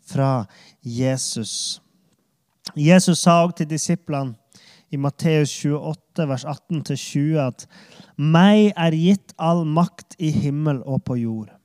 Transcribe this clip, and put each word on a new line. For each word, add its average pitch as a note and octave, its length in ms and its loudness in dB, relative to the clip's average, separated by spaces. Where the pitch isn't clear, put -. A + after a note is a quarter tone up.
fra C3+ 460 -2
Jesus. B2 1000 -6
Jesus E3 480 4
sa E3+ 220 4
også E3+ 180 -2
til D#3 140 -4
disiplene C#3+ 640 -6
i C#3 60 -4
Matteus D3+ 520 0
tjueåtte, D3+ 760 -6
vers C3 200 -6
atten D3 380 -8
til C#3+ 120 -6
tjue, D3 440 -2
at B2+ 240 -6
«Meg G3 600 6
er E3 180 0
gitt F3+ 400 0
all E3+ 300 0
makt D#3+ 520 -2
i D#3 160 -4
himmel C#3+ 520 -2
og C3+ 220 -4
på B2+ 100 -4
jord. A2+ 320 -6